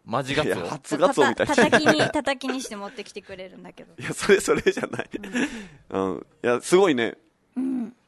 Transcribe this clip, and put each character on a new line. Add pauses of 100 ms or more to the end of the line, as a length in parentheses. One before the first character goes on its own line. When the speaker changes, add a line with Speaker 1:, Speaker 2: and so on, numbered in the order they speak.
Speaker 1:
マ
ジ
カ
ツ
オ。
Speaker 2:
い
や、
初
ガ
ツ
オ
み
た
い
な。
Speaker 3:
た-、
た-、
叩
き
に、
叩
き
に
し
て
持
っ
て
き
て
く
れ
る
ん
だ
け
ど。
Speaker 2:
い
や、
そ
れ、
そ
れ (100)
じ
ゃ
な
い。 (800)
Speaker 3:
う
ん。
Speaker 2:
う
ん。 (160)
い
や、
す
ご
い
ね。 (400)
Speaker 3:
う
ん。 (140)